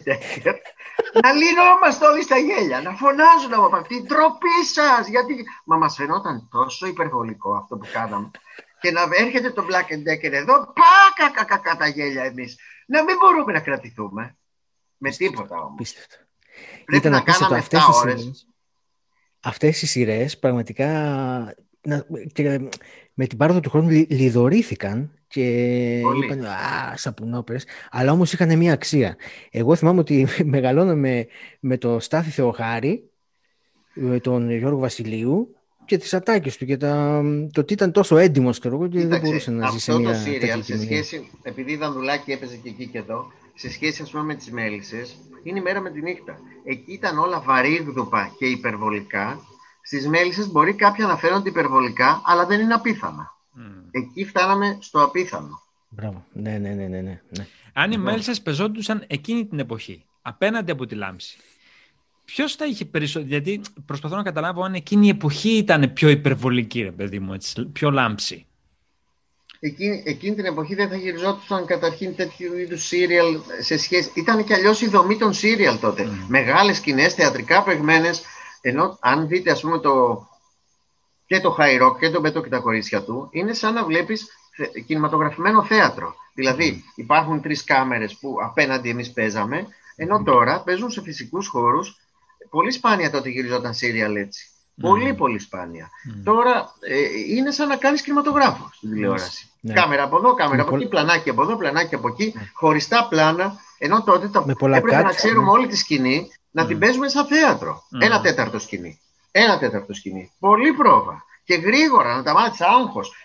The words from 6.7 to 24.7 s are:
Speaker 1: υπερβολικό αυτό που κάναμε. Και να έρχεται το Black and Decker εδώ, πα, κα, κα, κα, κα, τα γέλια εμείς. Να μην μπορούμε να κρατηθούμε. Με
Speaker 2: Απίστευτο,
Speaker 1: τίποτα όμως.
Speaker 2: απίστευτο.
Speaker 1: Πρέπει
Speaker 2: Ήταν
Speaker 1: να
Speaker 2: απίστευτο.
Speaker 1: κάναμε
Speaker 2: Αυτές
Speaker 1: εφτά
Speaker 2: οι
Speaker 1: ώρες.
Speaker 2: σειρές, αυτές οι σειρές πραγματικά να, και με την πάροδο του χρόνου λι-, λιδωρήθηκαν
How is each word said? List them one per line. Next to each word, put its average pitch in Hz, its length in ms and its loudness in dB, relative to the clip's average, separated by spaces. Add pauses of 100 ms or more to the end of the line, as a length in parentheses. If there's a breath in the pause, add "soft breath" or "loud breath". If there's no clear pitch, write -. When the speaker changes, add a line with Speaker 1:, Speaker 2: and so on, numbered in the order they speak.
Speaker 1:
υπερβολικό 123 680 -4
αυτό 101 200 -10
που 98 160 -14
κάναμε. 107 380 -6 (500 loud breath)
Και 175 100 0
να - 100 0 (180)
έρχεται 247 320 0
το 202 180 -6
Black 180 260 -2
and 151 40 -6 (100)
Decker 156 240 -2
εδώ, 147 220 2 (180)
πα, 339 200 8 (240)
κα, 294 140 2
κα, 220 140 -2
κα, 208 140 -2
κα, 165 180 -2
τα 151 100 0
γέλια 139 380 -4
εμείς. 127 320 -10 (300 loud breath)
Να 302 180 2
μην 370 160 2
μπορούμε 330 320 6
να 156 80 0
κρατηθούμε. 117 760 -8 (640)
Με 139 100 -4
Speaker 2:
Απίστευτο, 143 340 -4
Speaker 1:
τίποτα 85 180 -10
όμως. 71 120 -12
Speaker 2:
απίστευτο. - 440 -16 (680 loud breath)
Speaker 1:
Πρέπει 147 120 0 (100)
Speaker 2:
Ήταν 147 60 4
Speaker 1:
να 131 60 6
Speaker 2:
απίστευτο. 175 300 4
Speaker 1:
κάναμε 123 140 2
Speaker 2:
Αυτές - 180 0
Speaker 1:
εφτά 151 120 8
Speaker 2:
οι - 180 4
Speaker 1:
ώρες. 120 100 -2
Speaker 2:
σειρές, 123 260 -14 (920)
αυτές - 420 0
οι 160 40 -4
σειρές 117 520 -2
πραγματικά 123 480 -2 (960)
να, 147 260 -4 (260)
και 139 280 -2 (540 loud breath)
με 131 120 -2
την 120 120 -8
πάροδο 170 220 4
του 143 100 -6
χρόνου 160 180 2
λι-, 160 220 6
λιδωρήθηκαν 131 1040 2 (140)